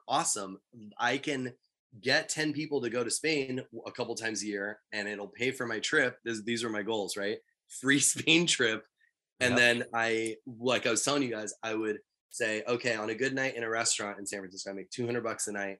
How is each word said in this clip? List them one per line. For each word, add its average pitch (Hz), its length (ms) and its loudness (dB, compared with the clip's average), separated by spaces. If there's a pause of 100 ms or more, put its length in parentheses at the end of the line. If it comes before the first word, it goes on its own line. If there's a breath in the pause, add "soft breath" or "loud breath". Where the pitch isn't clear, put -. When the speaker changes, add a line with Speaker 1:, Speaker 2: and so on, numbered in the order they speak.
Speaker 1:
"Awesome. 107 520 -2 (380)
I 123 200 2
can 131 360 -4 (480)
get 147 280 2
ten 156 240 0
people 147 280 -2
to 120 80 -2
go 120 140 0
to 110 80 -4
Spain 135 500 0 (240)
a 104 60 -10
couple 117 240 -4
times 110 280 -4
a 107 40 -6
year 101 320 -4 (140)
and 104 140 -4
it'll 101 220 -6
pay 123 220 -2
for 127 140 -4
my 113 140 -2
trip." 135 460 2
This, 113 180 -2
these 117 200 0
were 117 60 0
my 104 140 -2
goals, 104 320 -2
right? 104 220 -2 (420)
Free 135 200 6
<laughs> - 140 4
Spain 165 340 4
trip. 110 360 2 (560)
And 123 120 4
Speaker 2:
Yep. 123 80 6
Speaker 1:
then 120 240 6 (100)
I, 113 420 2 (100)
like 117 400 0
I 120 60 4
was 110 120 2
telling 143 200 4
you 120 80 -2
guys, 107 220 -6 (100)
I 110 100 -2
would 107 260 0 (320)
say, 107 360 -2
"Okay, 120 280 0
on 107 140 -2
a 113 60 -2
good 131 180 0
night 131 220 0
in 117 80 -4
a 110 60 -2
restaurant 110 500 0
in 101 60 -10
San 101 140 -6
Francisco, 95 320 -10
I - 20 -6
make 95 160 -10
two 123 160 -4
hundred 120 180 -2
bucks 110 240 -4
a 104 60 -4
night 98 260 -6